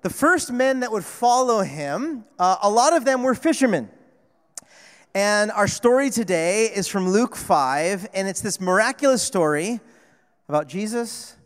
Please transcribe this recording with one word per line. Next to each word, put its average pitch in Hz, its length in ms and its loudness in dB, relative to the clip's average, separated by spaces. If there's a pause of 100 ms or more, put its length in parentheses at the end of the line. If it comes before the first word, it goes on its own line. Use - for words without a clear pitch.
The 180 80 -6
first 320 400 0
men 262 300 0
that 247 100 -4
would 208 140 -4
follow 240 560 2
him, 170 640 -6 (120)
uh, 180 260 2
a 202 60 2
lot 240 260 4
of 277 100 2
them 262 180 2
were 254 140 0
fishermen. 226 540 0 (1200)
And 208 380 2
our 202 160 2
story 254 420 2
today 185 540 0
is 202 240 -4
from 185 220 -2
Luke 226 260 0
five, 165 760 0
and 190 140 -4
it's 196 140 -6
this - 200 -6
miraculous 220 600 2
story 170 560 0 (680)
about 147 180 -2
Jesus 214 800 -8